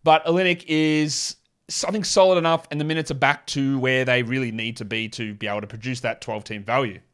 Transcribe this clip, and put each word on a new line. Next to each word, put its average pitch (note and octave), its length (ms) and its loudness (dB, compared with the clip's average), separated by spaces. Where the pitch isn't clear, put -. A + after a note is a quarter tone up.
But D#3 220 6
Olynyk F3 420 2
is D#3 680 0
something F#3+ 340 -4
solid F#3 340 6
enough, E3 340 0
and D3+ 100 -2
the - 20 0
minutes D#3+ 260 -2
are D#3 40 -2
back C#3 340 0
to C3+ 320 0
where C3 240 2
they B2+ 180 2
really B2 300 -2
need A2+ 260 -6
to A2+ 80 -10
be A2 240 -4
to G#2+ 240 -8
be G#2 140 -8
able G#2 140 -4
to G#2 60 -10
produce A#2+ 340 -8
that - 180 -4
twelve A2 240 -8
team G#2+ 180 -10
value. A#2 380 -2